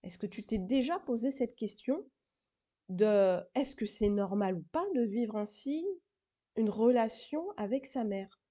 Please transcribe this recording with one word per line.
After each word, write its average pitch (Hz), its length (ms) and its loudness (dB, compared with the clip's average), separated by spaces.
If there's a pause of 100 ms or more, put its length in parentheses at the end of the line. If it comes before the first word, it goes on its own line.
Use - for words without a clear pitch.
Est-ce 175 140 -12
que - 80 -6
tu 208 180 -10
t'es 220 140 -2
déjà 254 420 2
posé 247 300 0
cette 254 260 -2
question 262 540 -4 (800)
de : « 190 480 4 (160)
Est-ce 262 220 0
que 220 100 -4
c'est 208 240 0
normal 196 460 0
ou 160 160 -6
pas 339 140 0 (100)
de 247 60 2
vivre 220 340 0
ainsi 277 500 -4 (680)
une 220 140 2
relation 233 760 2 (120)
avec 214 280 -4
sa 247 180 -4
mère ? » 196 480 -6